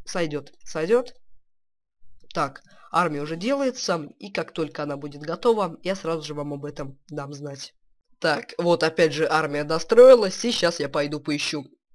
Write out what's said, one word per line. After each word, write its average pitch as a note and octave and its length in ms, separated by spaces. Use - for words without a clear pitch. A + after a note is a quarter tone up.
сойдёт, D3 480
сойдёт. G#3 500
Так, C#3+ 280
армия D#3+ 300
уже D#3 140
делается, A3+ 720
и G3 120
как F#3+ 220
только D#3 300
она D3 140
будет C#3+ 260
готова, F3+ 600
я F#3+ 140
сразу E3 260
же D3 120
вам D3 200
об C#3 100
этом C#3+ 340
дам D3 240
знать. C#3 420
Так, - 400
вот E3+ 240
опять D#3+ 300
же D3+ 160
армия D3+ 360
достроилась, A3 800
и A#3+ 80
сейчас E3+ 280
я C#3+ 80
пойду D3 320
поищу, C#3+ 460